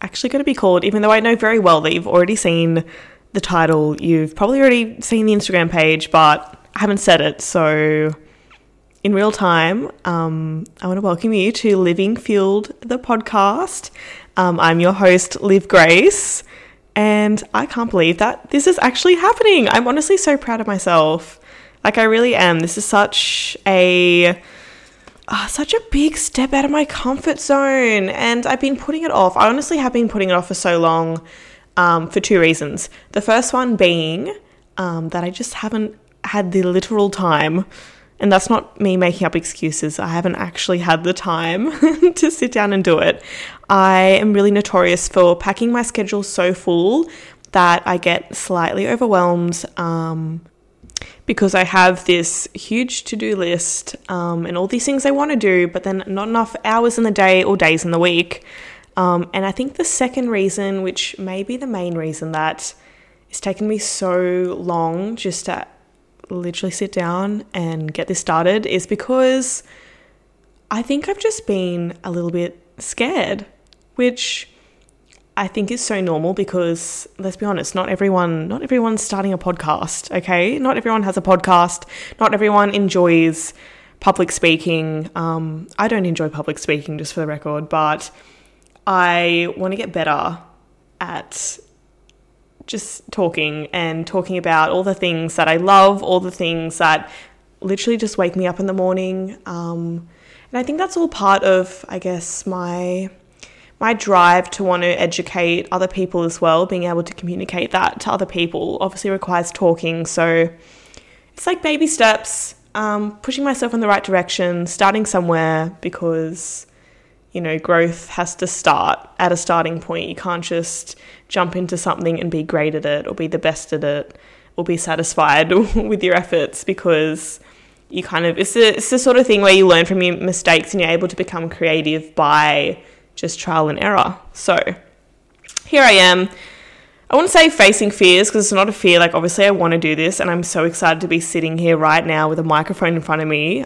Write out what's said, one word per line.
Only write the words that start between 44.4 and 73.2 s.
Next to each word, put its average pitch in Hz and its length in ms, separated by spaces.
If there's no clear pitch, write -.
notorious 180 560
for 175 280
packing 196 360
my 240 100
schedule 208 400
so 185 320
full 185 560
that 175 320
I 180 120
get - 380
slightly 185 520
overwhelmed, 180 800
um, 165 640
because 202 300
I 185 80
have 185 420
this 170 480
huge 247 520
to-do 214 300
list, 175 600
um, 175 360
and 175 120
all 185 100
these 240 180
things 277 200
I 277 60
wanna 285 240
do, 185 320
but 185 160
then 190 220
not 196 220
enough 226 360
hours 233 360
in 226 40
the 220 80
day 190 320
or 196 140
days 160 260
in 170 80
the 170 80
week. 170 460
Um, 180 380
and 190 100
I 196 80
think 262 240
the 349 80
second 247 460
reason, 196 540
which - 340
may 190 260
be 247 140
the 269 100
main 180 300
reason 160 360
that 156 420
it's - 120
taken 196 260
me 214 120
so 180 800
long 175 560
just 180 300
to - 200
literally 175 420
sit 196 200
down 185 520
and 160 400
get - 140
this 180 120
started, 180 460
is 180 200
because 254 800
I 220 140
think 285 260
I've 403 100
just - 280
been 175 560
a 185 80
little 170 180
bit 175 300
scared, 233 680